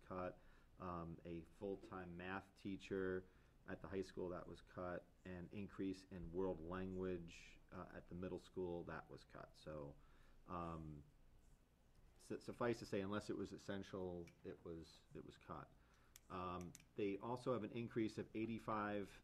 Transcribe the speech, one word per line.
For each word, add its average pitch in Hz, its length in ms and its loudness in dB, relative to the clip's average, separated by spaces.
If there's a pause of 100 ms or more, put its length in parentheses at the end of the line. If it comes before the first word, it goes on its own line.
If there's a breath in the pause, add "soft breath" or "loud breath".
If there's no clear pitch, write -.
cut, 90 300 0 (440 loud breath)
um, 85 440 0
a 85 160 -2 (180)
full-time 92 600 -2
math 95 260 0 (180)
teacher 95 640 2 (460 loud breath)
at 92 100 -4
the 82 80 -6
high 98 140 4
school - 260 0
that 87 180 -2
was 87 140 -8 (140)
cut, 90 300 0 (200)
an 90 280 -4
increase 98 580 0
in 95 80 -6 (120)
world 90 280 4 (100)
language, 92 880 0 (140)
uh, 87 240 -6
at - 140 -8
the 87 40 -6
middle 87 260 0
school 87 460 0
that 80 220 -2
was 67 240 -10
cut. - 160 -8 (160)
So, 73 300 -4 (560 loud breath)
um, 80 520 0 (1300)
su-, 107 120 0
suffice 117 400 4
to - 40 -6
say, 104 160 4
unless 101 300 2
it 101 80 2
was 95 140 0
essential, 92 720 -2 (180)
it 92 200 -6
was, 82 360 -8 (140)
it 78 100 -6
was - 120 -12 (100)
cut. 73 220 -6 (600 loud breath)
Um, 90 400 0 (260)
they 98 260 6
also 123 300 4
have 110 100 4
an 107 120 0
increase 117 420 4
of 104 180 0
eighty-five 107 720 4 (160)